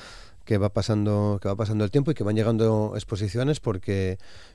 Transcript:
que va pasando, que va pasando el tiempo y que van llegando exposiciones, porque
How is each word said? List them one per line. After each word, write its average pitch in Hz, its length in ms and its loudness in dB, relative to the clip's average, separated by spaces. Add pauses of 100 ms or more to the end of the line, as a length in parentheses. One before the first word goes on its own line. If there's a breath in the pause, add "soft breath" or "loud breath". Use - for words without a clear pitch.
(460 loud breath)
que 107 120 2
va 101 120 2
pasando, 104 720 2
que - 80 -4
va 98 80 0
pasando 107 280 0
el 101 80 0
tiempo 143 180 2
y 156 60 0
que - 80 -4
van 107 120 0
llegando 110 600 2
exposiciones, 110 640 -2
porque 95 580 -2 (380 soft breath)